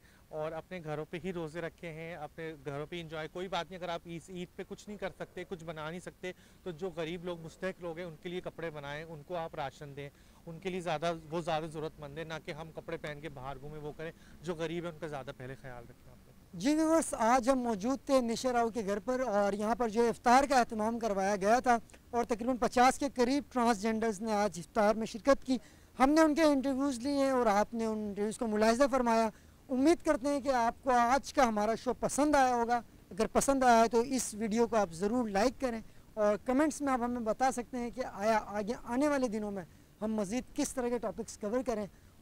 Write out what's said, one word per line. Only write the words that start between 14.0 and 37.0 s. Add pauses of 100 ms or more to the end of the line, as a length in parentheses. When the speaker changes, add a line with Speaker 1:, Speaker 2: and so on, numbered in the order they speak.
Speaker 1:
जो
गरीब
है,
उनका
ज़्यादा
पहले
ख्याल
रखें
आप
लोग। (200)
Speaker 2:
जी
व्यूअर्स,
आज
हम
मौजूद (100)
थे
निशा
राव
के
घर
पर
और
यहाँ
पर
जो
इफ्तार
का
एहतमाम
करवाया
गया
था (340)
और
तकरीबन
पचास
के
करीब
ट्रांसजेंडर्स
ने
आज
इफ्तार
में
शिरकत
की। (400)
हमने
उनके
interviews
लिए
हैं
और
आपने
उन
interviews
को
मुलाहिजा
फरमाया। (380)
उम्मीद
करते
हैं
कि
आपको
आज
का
हमारा
शो
पसंद
आया
होगा। (360)
अगर
पसंद
आया
है
तो (100)
इस
video
को
आप
ज़रूर
like
करें (340)
और (100)
comments
में
आप